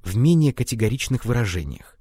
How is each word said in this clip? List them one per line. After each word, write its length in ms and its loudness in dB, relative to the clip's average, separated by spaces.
в 120 -6
менее 380 4
категоричных 720 -2
выражениях. 760 -4